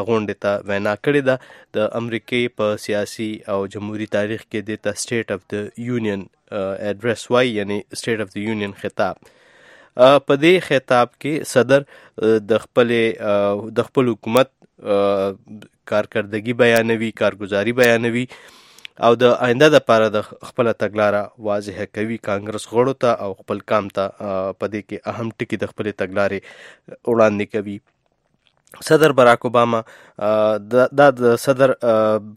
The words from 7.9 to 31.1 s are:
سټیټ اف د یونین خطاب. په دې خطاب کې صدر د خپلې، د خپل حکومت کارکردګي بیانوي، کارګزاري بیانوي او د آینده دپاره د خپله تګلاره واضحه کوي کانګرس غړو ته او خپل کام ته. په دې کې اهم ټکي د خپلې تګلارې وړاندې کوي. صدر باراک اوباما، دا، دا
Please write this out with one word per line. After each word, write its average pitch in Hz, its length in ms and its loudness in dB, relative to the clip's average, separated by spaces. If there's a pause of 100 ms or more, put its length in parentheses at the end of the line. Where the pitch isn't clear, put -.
سټیټ 117 260 -4
اف - 80 -20
د - 20 -10 (120)
یونین 104 340 -6
خطاب. - 480 -6 (680)
په 135 460 6
دې 170 120 6 (120)
خطاب 123 420 2 (140)
کې 143 120 -6 (160)
صدر 131 300 4 (680)
د 110 140 4
خپلې، 117 380 2 (760)
د 117 100 -4
خپل 127 240 0
حکومت 113 360 0 (1400)
کارکردګي 107 720 -2
بیانوي، 113 480 2 (120)
کارګزاري 101 600 -2
بیانوي 120 420 2 (840)
او 120 120 6
د 127 40 4 (240)
آینده 127 280 4
دپاره 113 400 4
د 104 100 -2 (220)
خپله 117 240 -2 (100)
تګلاره 104 400 0 (280)
واضحه 101 360 -6 (120)
کوي 110 200 -6 (120)
کانګرس 104 420 -6
غړو 123 220 0 (100)
ته 120 60 2 (160)
او 101 40 -6 (120)
خپل 104 300 -8
کام 101 240 -2
ته. 98 80 -2 (560)
په 110 120 -4
دې 107 160 -6
کې - 80 -10 (160)
اهم 113 160 -8 (100)
ټکي 113 220 -6
د 104 120 -6
خپلې 104 200 -6 (100)
تګلارې 98 380 -2 (680)
وړاندې 107 440 4
کوي. 104 240 -6 (1120)
صدر 156 280 6
باراک 120 300 6
اوباما، 117 320 2 (960)
دا، 127 120 6 (140)
دا 143 80 8 (100)